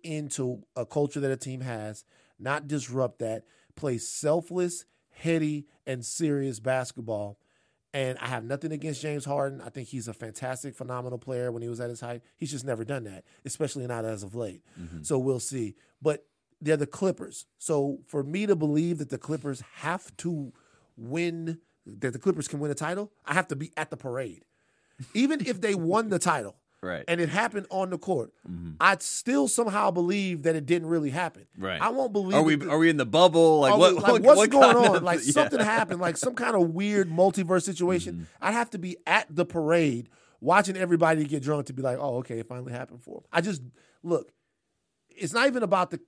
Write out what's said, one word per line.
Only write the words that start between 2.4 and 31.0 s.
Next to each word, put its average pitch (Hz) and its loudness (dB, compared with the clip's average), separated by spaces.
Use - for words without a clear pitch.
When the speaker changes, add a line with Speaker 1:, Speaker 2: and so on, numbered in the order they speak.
Speaker 1:
disrupt 127 -4
that, 113 -6
play 131 -4
selfless, 170 -4
heady, 156 -2
and 127 -8
serious 139 -2
basketball. 113 -4
And 131 -4
I - -8
have 120 -6
nothing 139 -6
against 151 -8
James 147 -6
Harden. 139 -4
I - -16
think 131 -12
he's 120 -10
a 113 -8
fantastic, 127 -10
phenomenal 123 -8
player 123 -6
when 117 -8
he 120 -8
was 117 -8
at 120 -6
his 120 -12
height. 120 -12
He's 151 -8
just 131 -10
never 117 -4
done 127 -8
that, 98 -16
especially 135 -6
not 117 -6
as 110 -6
of 101 -12
late. 110 -8
Speaker 2:
Mm-hmm. 82 -12
Speaker 1:
So 139 -2
we'll 127 -2
see. 113 -6
But 147 -2
they're 151 2
the 143 0
Clippers. - -4
So 143 -2
for 143 -4
me 170 -4
to 202 4
believe 156 0
that 147 -8
the 131 -6
Clippers 139 -8
have 170 -8
to 156 -6
win, 165 -6
that 104 -6
the - -8
Clippers 160 -2
can 147 -6
win 147 -4
a 139 -4
title, 180 -6
I 143 -4
have 185 0
to 147 -6
be 147 -10
at 151 -6
the 156 -12
parade. 123 -8
Even 269 2
if 202 -2
they 208 0
won 190 0
the 190 2
title 143 -2
Speaker 2:
<laughs> - -20
Right. 90 -6
Speaker 1:
and 170 0
it 165 2
happened 202 -2
on 190 -2
the 180 -6
court, 156 -4
Speaker 2:
Mm-hmm. 87 -10
Speaker 1:
I'd 185 4
still 262 0
somehow 208 0
believe 175 0
that 165 2
it 151 -4
didn't 165 2
really 156 0